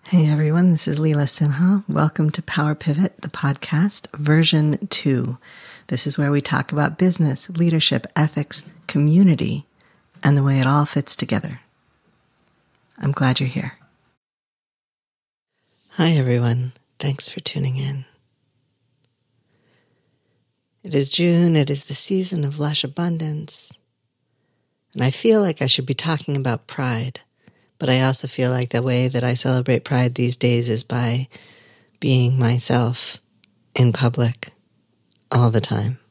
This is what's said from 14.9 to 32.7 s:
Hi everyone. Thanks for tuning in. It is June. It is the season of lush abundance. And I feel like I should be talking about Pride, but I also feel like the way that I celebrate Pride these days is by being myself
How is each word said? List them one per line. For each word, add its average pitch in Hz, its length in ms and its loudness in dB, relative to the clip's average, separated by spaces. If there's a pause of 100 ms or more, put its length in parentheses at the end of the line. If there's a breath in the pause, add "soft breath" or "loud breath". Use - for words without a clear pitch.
Hi - 180 2
everyone. 123 640 0 (240)
Thanks 139 320 -2
for - 100 -12
tuning 139 380 -4
in. 135 260 -6 (2750)
It 175 120 -8
is 143 140 2
June. 170 480 4
It 143 140 2
is 139 140 -4
the 143 100 -6
season 185 500 0
of 143 160 -6
lush 147 240 -2
abundance. 156 880 -4 (1200)
And 110 100 -4
I 127 80 2
feel 220 300 2
like 180 220 -2
I 135 60 0
should 131 180 0
be 135 80 -4
talking 151 420 -4
about 127 300 -4
Pride, 127 540 -6 (640 soft breath)
but 139 80 -2
I 131 120 2
also 131 260 0
feel 127 240 -2
like 123 160 -4
the 117 120 -2
way 127 280 0
that 123 160 -2
I 123 100 0
celebrate 127 480 0
Pride 123 320 0
these 123 220 0
days 120 320 0
is 113 160 -2
by 123 420 -2 (720 loud breath)
being 127 400 2
myself 123 800 0 (560)